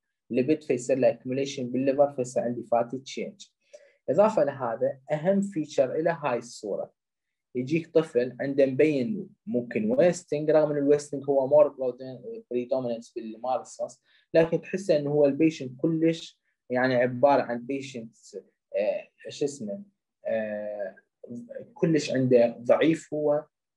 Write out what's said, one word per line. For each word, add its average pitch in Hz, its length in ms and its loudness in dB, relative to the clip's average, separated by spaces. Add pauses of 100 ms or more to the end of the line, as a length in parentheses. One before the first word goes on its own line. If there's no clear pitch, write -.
(300)
ليبيد، 131 340 0
فيصير 131 340 -2
له 120 120 4
اكيوميليشن 127 640 -4
بالليفر، 139 420 2
فيصير 127 300 -4
عندي 120 200 -4
فاتي 120 340 -2
تشينج. - 500 -12 (640)
اضافه 190 340 4
لهذا 127 560 -2 (120)
اهم 180 300 2
فيتشر 139 540 -2
الى 160 260 0
هاي 127 160 -2
الصوره، 98 560 -8 (600)
يجيك 143 380 -4
طفل 131 460 0
عنده 139 260 2
مبين 131 640 0 (160)
ممكن 113 460 -2
ويستنج، 151 600 2
رغم 151 200 4
ان 147 60 -2
الويستنج 143 520 0
هو 135 180 2
مور 139 480 4 (560)
بريدوميننت 123 540 -2 (100)
بالمارسس، 117 840 -8 (320)
لكن 165 280 4
تحس - 280 -6
انه 147 220 0
هو 147 140 4
البيشنت 143 560 0
كلش 165 600 -2 (280)
يعني 127 260 0
عباره 127 460 4
عن 120 240 -4
بيشنت، 131 500 -10 (600)
آه، 98 540 -4
شو 143 160 -4
اسمه، 101 380 -8 (420)
آه، 104 720 -6 (800)
كلش 160 380 0
عنده 123 500 4
ضعيف، 147 520 2
هو 151 300 0 (340)